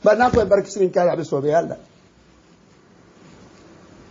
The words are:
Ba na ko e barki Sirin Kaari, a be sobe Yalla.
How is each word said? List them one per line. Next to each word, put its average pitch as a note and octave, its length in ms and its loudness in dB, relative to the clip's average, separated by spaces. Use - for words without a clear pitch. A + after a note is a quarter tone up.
Ba G#3 120 4
na B3 140 2
ko A#3 120 2
e G3+ 40 0
barki G3 240 0
Sirin F#3+ 220 -2
Kaari, F3 220 0
a - 20 -4
be E3 80 -6
sobe D3 260 -4
Yalla. D#3+ 280 -2